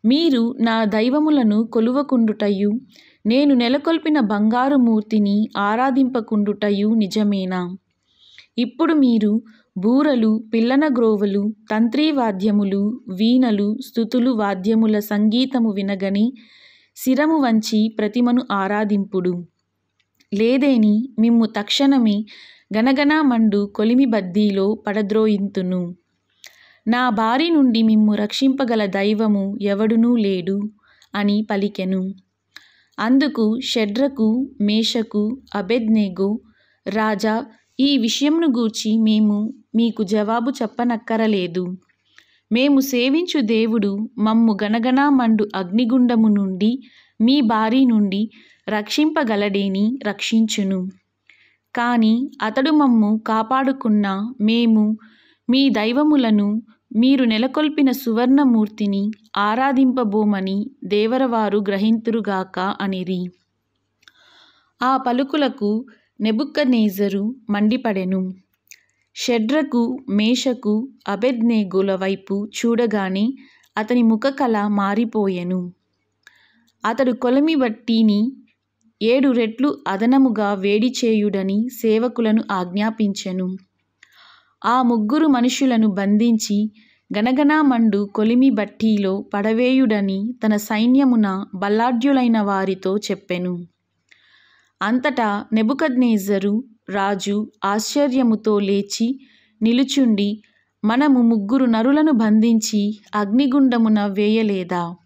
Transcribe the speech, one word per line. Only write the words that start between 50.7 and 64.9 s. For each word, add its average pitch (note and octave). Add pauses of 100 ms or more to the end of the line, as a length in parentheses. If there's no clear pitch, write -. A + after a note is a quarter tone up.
కాని A#3+ (120)
అతడు C4
మమ్ము A3+
కాపాడుకున్నా A3
మేము A3 (540)
మీ C4+
దైవములను, A3+ (340)
మీరు C4
నెలకొల్పిన C4+
సువర్ణమూర్తిని A3 (260)
ఆరాధింపబోమని G#3+ (140)
దేవరవారు A3
గ్రహింతురుగాక" G#3
అనిరి. F#3 (1600)
ఆ C4